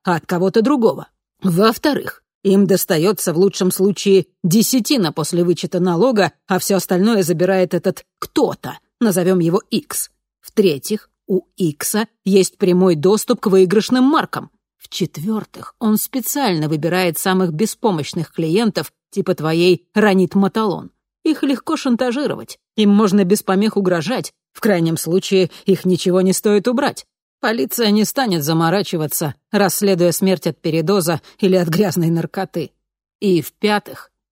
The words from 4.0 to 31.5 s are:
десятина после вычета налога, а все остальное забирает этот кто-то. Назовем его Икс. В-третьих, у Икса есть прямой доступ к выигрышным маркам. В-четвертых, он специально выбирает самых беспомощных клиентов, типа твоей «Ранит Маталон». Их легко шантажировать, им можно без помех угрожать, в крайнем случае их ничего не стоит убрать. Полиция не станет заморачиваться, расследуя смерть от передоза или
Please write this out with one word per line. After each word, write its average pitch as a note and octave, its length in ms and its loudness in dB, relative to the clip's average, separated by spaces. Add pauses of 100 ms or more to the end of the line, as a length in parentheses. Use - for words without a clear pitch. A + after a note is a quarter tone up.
десятина G#3+ 680 0
после E3+ 320 -2
вычета F3 360 -2
налога, F#3 540 2 (140)
а F#3 120 0
все - 180 -2
остальное F#3+ 460 0
забирает F3+ 500 0
этот F3+ 300 -4 (160)
кто-то. - 600 -4 (220)
Назовем F#3 380 2
его E3+ 300 0
Икс. - 420 -6 (280)
В-третьих, F#3+ 680 -2 (180)
у F#3 140 0 (160)
Икса G3 500 -2 (160)
есть F#3+ 340 2
прямой F3+ 380 2
доступ G3+ 460 0
к - 60 -2
выигрышным G3 580 2
маркам. C#4 440 -2 (280)
В-четвертых, - 1040 -8
он G#3+ 180 0
специально G#3 720 -2
выбирает E3 480 -2
самых F#3 340 0
беспомощных E3 800 -4
клиентов, E3+ 640 -2 (160)
типа F#3 260 -4
твоей E3 580 0
«Ранит F#3+ 420 2
Маталон». G3 560 -2 (340)
Их D#4+ 180 -2
легко C#4 320 -2
шантажировать, B3 840 -4 (200)
им G#3 140 4
можно G3+ 340 4
без F#3+ 180 0
помех G3+ 320 0
угрожать, F3+ 560 -2 (220)
в - 80 -18
крайнем E3 340 2
случае F#3 560 0 (140)
их F#3+ 180 2
ничего F#3 380 2
не F#3+ 100 2
стоит G#3 380 0
убрать. - 360 -2 (360)
Полиция A#3 480 -2
не G#3 160 2
станет F#3+ 380 -2
заморачиваться, E3 920 -2 (180)
расследуя F#3+ 600 2
смерть F#3+ 340 0
от E3 160 -6
передоза E3 600 -2 (180)
или F#3 160 2